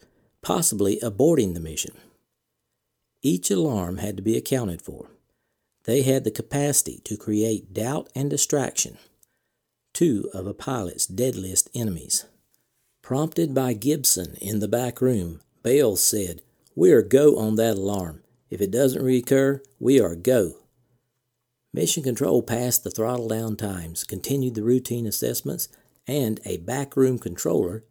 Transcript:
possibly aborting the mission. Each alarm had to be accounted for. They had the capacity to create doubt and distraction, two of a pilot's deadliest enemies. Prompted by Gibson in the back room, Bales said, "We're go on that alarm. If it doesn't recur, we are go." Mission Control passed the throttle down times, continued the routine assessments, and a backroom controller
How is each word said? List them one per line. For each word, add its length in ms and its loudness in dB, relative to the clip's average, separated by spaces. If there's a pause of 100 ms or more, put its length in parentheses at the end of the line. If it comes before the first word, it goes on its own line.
(420)
possibly 600 0
aborting 520 2
the 60 -8
mission. 380 -10 (1200)
Each 300 0
alarm 460 0
had 200 -6
to 60 -10
be 140 0
accounted 440 -2
for. 280 -16 (760)
They 200 2
had 200 2
the 80 -2
capacity 720 -2
to 120 -8
create 560 -2
doubt 420 -6
and 140 -2
distraction, 680 -2 (960)
two 400 0
of 120 -8
a 80 -6
pilot's 540 -6
deadliest 680 -2
enemies. 520 -4 (760)
Prompted 520 -2
by 200 0
Gibson 640 -2
in 240 -4
the 80 -2
back 320 -2
room, 420 0 (220)
Bales 400 4
said, 380 -2 (340)
"We're 260 8
go 360 6
on 180 0
that 220 2
alarm. 460 -4 (260)
If 120 -8
it 100 0
doesn't 320 2
recur, 600 2 (160)
we 200 6
are 160 4
go." 420 2 (1160)
Mission 300 -2
Control 380 2
passed 420 -2
the 80 -8
throttle 360 -2
down 280 -4
times, 480 -8
continued 500 -4
the 100 -4
routine 440 0
assessments, 600 -4 (380)
and 400 -2
a 120 -6
backroom 600 0
controller 720 -4